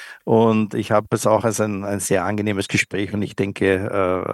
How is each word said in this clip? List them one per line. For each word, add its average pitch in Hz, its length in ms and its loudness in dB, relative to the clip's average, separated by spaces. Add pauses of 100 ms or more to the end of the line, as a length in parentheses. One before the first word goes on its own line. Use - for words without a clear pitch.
(240)
Und 110 500 4
ich 113 180 -4
habe 107 200 2
es 110 160 0
auch 107 160 4
als 110 160 0
ein, 104 240 -2
ein 101 160 -4
sehr 92 240 0
angenehmes 101 460 -2
Gespräch 98 440 -2
und 104 80 -2
ich - 140 -6
denke, 95 880 0 (100)